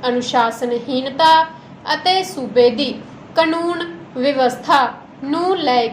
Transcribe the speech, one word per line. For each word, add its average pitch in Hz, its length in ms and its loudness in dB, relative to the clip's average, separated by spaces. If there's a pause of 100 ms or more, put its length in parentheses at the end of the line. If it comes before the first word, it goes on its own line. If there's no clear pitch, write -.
ਅਨੁਸ਼ਾਸਨਹੀਣਤਾ 247 1200 0 (600)
ਅਤੇ 359 300 0
ਸੂਬੇ 240 460 2
ਦੀ 247 240 -2 (420)
ਕਾਨੂੰਨ 339 480 0 (320)
ਵਿਵਸਥਾ 262 640 0 (420)
ਨੂੰ 339 340 -2
ਲੈ 247 360 2